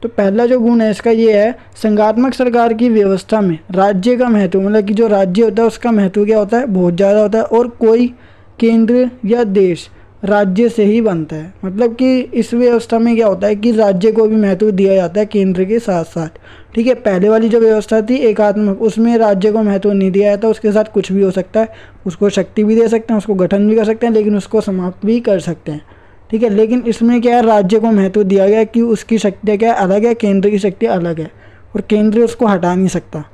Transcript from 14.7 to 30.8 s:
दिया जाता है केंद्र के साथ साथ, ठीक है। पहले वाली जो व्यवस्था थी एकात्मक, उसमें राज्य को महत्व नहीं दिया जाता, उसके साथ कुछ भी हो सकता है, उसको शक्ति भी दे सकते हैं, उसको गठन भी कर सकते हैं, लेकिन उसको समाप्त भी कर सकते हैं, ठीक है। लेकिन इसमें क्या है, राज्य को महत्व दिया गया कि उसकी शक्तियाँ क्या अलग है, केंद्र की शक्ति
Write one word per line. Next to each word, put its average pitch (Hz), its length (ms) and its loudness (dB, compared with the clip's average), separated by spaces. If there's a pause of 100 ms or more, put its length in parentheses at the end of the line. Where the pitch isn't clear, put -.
दिया 190 240 2
जाता 180 260 0
है 214 60 0
केंद्र 190 380 0
के 214 140 -2
साथ 180 280 -4
साथ, 165 220 -8 (460)
ठीक 233 120 0
है। 254 100 2
पहले 196 320 0
वाली 220 200 2
जो 226 120 2
व्यवस्था 220 420 2
थी 233 160 0
एकात्मक, 208 640 0
उसमें 226 360 0
राज्य 208 340 2
को 220 100 0
महत्व 202 300 0
नहीं 196 180 0
दिया 196 180 2
जाता, 202 200 0
उसके 214 240 0
साथ 214 200 0
कुछ 196 200 -2
भी 196 100 2
हो 190 100 2
सकता 185 280 -4
है, 220 80 -2 (380)
उसको 202 240 -2
शक्ति 196 340 -2
भी 214 100 2
दे 226 140 4
सकते 226 240 -2
हैं, 214 60 2
उसको 202 180 -2
गठन 196 320 0
भी 220 80 2
कर 220 80 2
सकते 220 220 -2
हैं, 220 60 0
लेकिन 208 240 0
उसको 214 240 -2
समाप्त 185 460 -6
भी 226 140 0
कर 202 200 0
सकते 160 320 -8
हैं, 151 100 -12 (480)
ठीक 220 120 -2
है। 240 80 2
लेकिन 220 340 0
इसमें 233 380 0
क्या 240 140 2
है, 247 80 2
राज्य 214 340 2
को 226 120 0
महत्व 196 340 0
दिया 190 240 2
गया 220 160 2
कि 226 180 -2
उसकी 226 360 -2
शक्तियाँ 202 400 -4
क्या 226 160 0
अलग 202 320 0
है, 233 80 2
केंद्र 202 360 0
की 208 100 0
शक्ति 202 280 -4